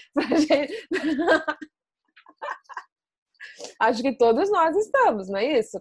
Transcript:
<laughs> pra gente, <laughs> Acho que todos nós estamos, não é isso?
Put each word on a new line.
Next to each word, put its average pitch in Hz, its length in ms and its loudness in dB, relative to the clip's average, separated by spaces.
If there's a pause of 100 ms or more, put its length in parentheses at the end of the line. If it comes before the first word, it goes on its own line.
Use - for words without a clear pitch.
<laughs> - 140 -20
pra 302 100 0 (120)
gente, 302 360 2 (180)
<laughs> 311 880 -2 (2000)
Acho 226 240 0
que 262 100 0
todos 240 380 2
nós 330 260 2
estamos, 403 520 0
não 196 100 -6
é 262 200 0
isso? 208 220 -4